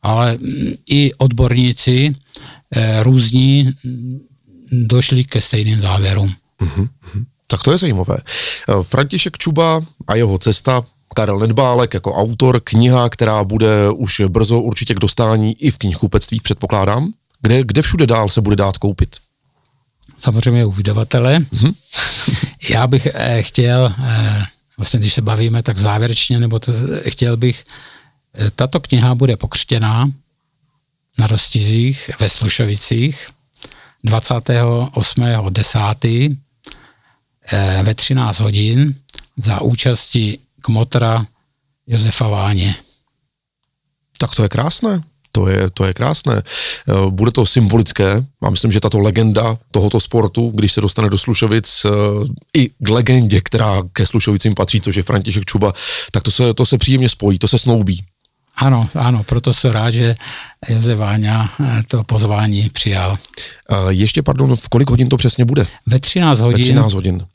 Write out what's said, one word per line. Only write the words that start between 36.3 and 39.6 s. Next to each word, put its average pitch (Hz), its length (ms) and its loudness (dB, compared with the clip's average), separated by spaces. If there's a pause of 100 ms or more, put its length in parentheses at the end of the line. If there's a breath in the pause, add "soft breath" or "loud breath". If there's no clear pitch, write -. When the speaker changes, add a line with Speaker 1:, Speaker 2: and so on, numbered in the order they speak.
Speaker 1:
eh, 95 320 0
ve 107 120 0
třináct 123 440 -2
hodin 110 560 0 (420)
za 104 240 -2